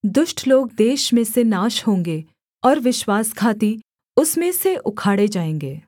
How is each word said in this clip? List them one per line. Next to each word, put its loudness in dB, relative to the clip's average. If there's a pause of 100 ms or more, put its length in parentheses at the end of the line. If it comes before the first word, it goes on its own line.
दुष्ट 0
लोग 4
देश 2
में 4
से 0
नाश 0
होंगे 0 (400)
और 4
विश्वासघाती 0 (360)
उसमें -2
से -2
उखाड़े -2
जाएँगे। -6